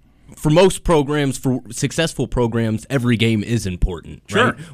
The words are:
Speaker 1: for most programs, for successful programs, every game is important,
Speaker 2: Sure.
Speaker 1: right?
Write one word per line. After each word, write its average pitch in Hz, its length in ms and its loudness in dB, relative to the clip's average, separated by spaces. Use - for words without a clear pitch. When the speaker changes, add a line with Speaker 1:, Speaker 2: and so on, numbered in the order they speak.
Speaker 1:
for - 140 -4
most 185 320 4
programs, 147 560 0
for 127 220 -2
successful 139 560 -4
programs, 113 640 -2
every 120 280 2
game 113 260 2
is 113 220 -2
important, 90 600 -4
Speaker 2:
Sure. 220 260 2
Speaker 1:
right? - 80 -14